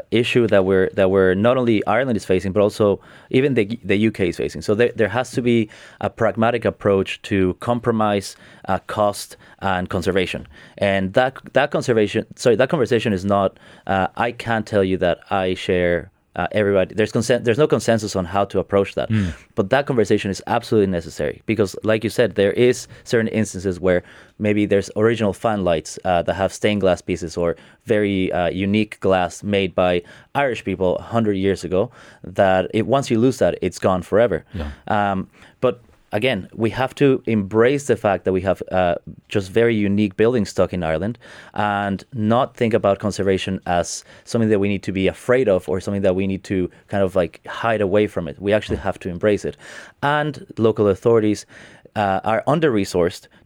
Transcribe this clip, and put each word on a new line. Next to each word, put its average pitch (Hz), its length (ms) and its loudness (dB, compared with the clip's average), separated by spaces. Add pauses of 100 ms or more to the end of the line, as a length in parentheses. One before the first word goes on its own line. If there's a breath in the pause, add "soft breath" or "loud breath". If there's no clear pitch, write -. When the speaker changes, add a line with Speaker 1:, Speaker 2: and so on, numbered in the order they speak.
(100)
Speaker 1:
issue 117 380 2
that 98 160 4
we're, 92 260 2
that 95 200 2
we're 95 240 4
not 117 220 2
only 117 300 2
Ireland 117 300 0
is 95 100 -6
facing, 92 260 0
but 101 100 2
also 104 380 2 (300 loud breath)
even 131 240 2
the, 113 280 0
the 98 140 0
U 110 160 2
K 92 160 -2
is 82 80 -4
facing. 73 240 -6
So 104 140 -2
there, 113 200 2
there 107 140 0
has 120 240 -4
to 127 100 -2
be 117 280 0 (320 loud breath)
a 104 80 -4
pragmatic 113 560 0
approach 98 560 0
to 92 380 0
compromise, 110 760 -2 (320 loud breath)
uh, 95 180 0
cost - 520 -2 (220 loud breath)
and 92 280 -2
conservation. 90 580 -2 (300 loud breath)
And 98 380 0
that, 127 240 2 (160)
that 143 160 2
conservation, 110 560 0 (100)
sorry, 117 200 4
that 127 120 2
conversation 117 460 0
is 92 100 -4
not, 98 340 0 (280 loud breath)
uh, 95 300 0
I 123 160 -2
can't 113 340 -4
tell 101 180 2
you 95 140 0
that 85 220 0 (100)
I 95 240 0
share, 87 560 0 (260)
uh, 90 160 -2
everybody. 101 420 0
There's 104 180 0
consen-, 120 320 0
there's 113 120 2
no 147 100 4
consensus 113 480 0
on 92 120 -2
how 98 180 -2
to 98 140 -2
approach 98 360 0
that. 65 140 -4
Speaker 2:
Mm. 101 240 0 (220 loud breath)
Speaker 1:
But 98 160 -2
that 139 160 2
conversation 107 440 0
is 92 160 -6
absolutely 107 460 0
necessary 82 540 -6
because, 107 360 0
like 110 220 0
you 104 60 -2
said, 107 240 0
there 101 180 2
is 123 340 2 (180 loud breath)
certain 113 240 0
instances 95 520 -4
where 90 220 2 (360 loud breath)
maybe 104 280 2
there's 98 300 0
original 107 360 2
fan 104 320 -2
lights, 82 400 -2
uh, 87 180 2
that 85 120 -4
have 92 180 -2
stained 104 300 -2
glass 90 180 2
pieces 87 380 -6
or 85 180 -2 (300 loud breath)
very, 101 460 0
uh, 85 180 0
unique 98 500 -2
glass 90 420 0
made 98 320 -2
by 90 280 2 (320 loud breath)
Irish 135 280 -2
people 92 360 -2
a - 40 -8
hundred 107 360 -2
years 95 260 0
ago 92 260 -2 (320 loud breath)
that 92 520 2
it, 107 120 0
once 135 240 0
you 113 80 2
lose 123 200 2
that, 87 240 2
it's 90 160 -4
gone 92 240 0
forever. 101 500 0
Speaker 2:
Yeah. 76 200 -8 (160 loud breath)
Speaker 1:
Um, 101 420 -2 (320 soft breath)
but 123 180 0 (320)
again, 113 420 -2
we 110 160 0
have 123 240 -4
to 139 320 2
embrace 113 640 0
the 113 80 2
fact 98 280 0
that 95 80 0
we 92 80 0
have, 92 300 -2
uh, 92 240 0 (340)
just 95 220 -4
very 117 240 2
unique 101 420 0
building 110 300 2
stock - 260 -2
in 90 120 -4
Ireland 80 340 -4 (340 loud breath)
and 101 520 -2 (100)
not 117 420 0
think 113 160 0
about 101 280 2
conservation 95 640 -2
as 87 380 -2 (200 loud breath)
something 113 240 0
that 107 120 2
we 101 80 0
need 98 160 -4
to 101 80 -6
be 92 160 0
afraid 123 400 0
of 92 200 2
or 90 120 -2
something 101 220 -4
that 92 120 2
we 98 120 0
need 95 180 -6
to 92 260 -2 (160 soft breath)
kind 101 160 0
of, 92 140 0
like, 87 300 -2
hide 113 340 -2
away 104 260 2
from 87 220 -8
it. 69 120 -14
We 101 120 0
actually 107 240 0
have - 240 -6
to 95 100 -8
embrace 98 340 0
it. 76 120 -6 (460 loud breath)
And 147 440 -2 (100)
local 107 320 4
authorities, 107 560 2 (520 loud breath)
uh, 98 280 0
are 110 220 -2
under-resourced 110 800 0 (180 soft breath)